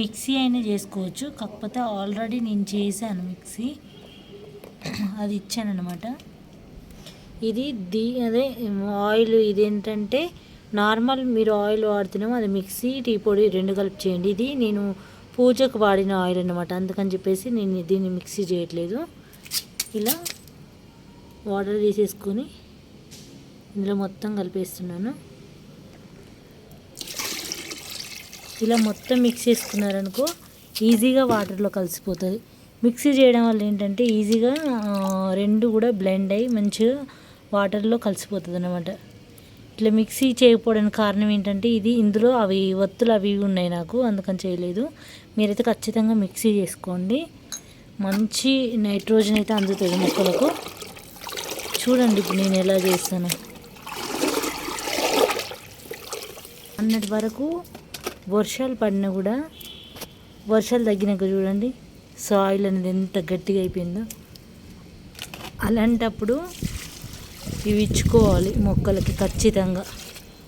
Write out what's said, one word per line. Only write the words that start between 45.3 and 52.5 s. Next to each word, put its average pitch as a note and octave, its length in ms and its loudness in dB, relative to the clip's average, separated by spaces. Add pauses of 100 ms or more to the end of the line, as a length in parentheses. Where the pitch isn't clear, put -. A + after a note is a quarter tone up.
మీరైతే G#3+ 320 2
ఖచ్చితంగా A3 540 0
మిక్సీ G#3+ 340 0
చేసుకోండి, F#3+ 640 -2 (840)
మంచి G#3+ 480 0 (320)
నైట్రోజన్ G#3+ 540 4
అయితే G#3+ 180 0
అందుతుంది F#3+ 440 0
మొక్కలకు. G3 460 2 (1300)
చూడండి A#3+ 400 4
ఇప్పుడు F#3+ 200 -2
నేను F#3+ 220 2